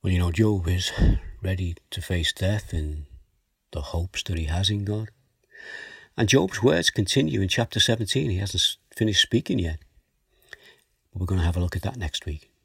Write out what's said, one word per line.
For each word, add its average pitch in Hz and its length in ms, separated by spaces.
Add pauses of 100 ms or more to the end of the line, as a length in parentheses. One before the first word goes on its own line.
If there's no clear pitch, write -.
Well, 95 100
you 90 60
know, 87 120
Job 98 380
is 90 240 (500)
ready 92 340 (140)
to 90 120
face 87 320
death 101 400
in 76 320 (640)
the - 100
hopes 87 440
that 92 120
he 80 80
has 90 240
in 101 160
God. 107 240 (1080)
And 107 120
Job's 151 320
words 135 260
continue 123 540
in 92 60
chapter 113 300
seventeen. 117 520
He 92 80
hasn't 98 240
s-, - 160 (180)
finished 107 240
speaking 170 380
yet. 80 220 (1300)
But 92 80
we're 92 60
gonna 90 180
have 85 140
a - 20
look 87 160
at 90 60
that 123 160
next - 260
week. - 260 (140)